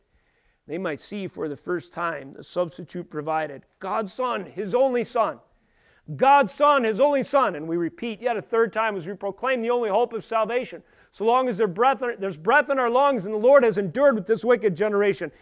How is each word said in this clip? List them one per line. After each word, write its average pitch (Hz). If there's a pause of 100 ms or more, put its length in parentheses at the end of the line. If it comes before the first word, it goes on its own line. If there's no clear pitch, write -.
(680)
They 156
might 165
see 196
for 165
the 143
first 175
time 151
the 143
substitute 175
provided, 151 (140)
God's 196
Son, 233
his 170
only 247
Son. 170 (760)
God's 269
Son, 285
his 220
only 277
Son. 240
And 156
we 165
repeat 175
yet 233
a 196
third 226
time 214
as 165
we 202
proclaim 226
the 226
only 240
hope 233
of 220
salvation. 220 (280)
"So -
long 254
as 214
there 220
breath, 240 (160)
there's 190
breath 247
in 269
our 247
lungs 254
and 214
the 214
Lord 254
has 214
endured 226
with 208
this 220
wicked 214
generation, 202 (100)